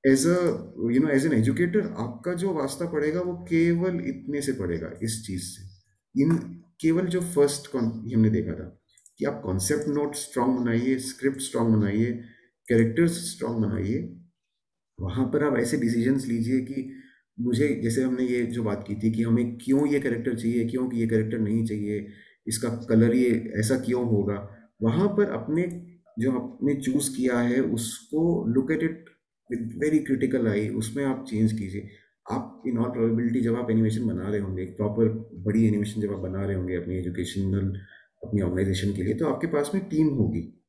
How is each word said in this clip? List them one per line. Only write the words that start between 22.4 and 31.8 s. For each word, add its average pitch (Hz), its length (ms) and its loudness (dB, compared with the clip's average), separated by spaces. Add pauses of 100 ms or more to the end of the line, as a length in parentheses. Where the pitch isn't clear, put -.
इसका 113 220 -2
color 117 460 4
ये 123 400 2
ऐसा 110 240 2
क्यों 123 260 0
होगा, 101 640 -2 (120)
वहाँ 135 260 2
पर 202 180 2
अपने 165 680 -4 (260)
जो 127 120 2
आपने 131 440 -2
choose 135 420 0
किया 123 220 2
है 120 220 2
उसको 135 920 0
look 135 240 2
at 160 120 0
it 165 60 -6 (560)
with 113 320 -6
very 151 260 2
critical 123 460 2
eye, 104 200 0
उसमें 113 300 -2
आप 131 240 -2
चेंज 107 240 2
कीजिए। 101 360 -6 (420)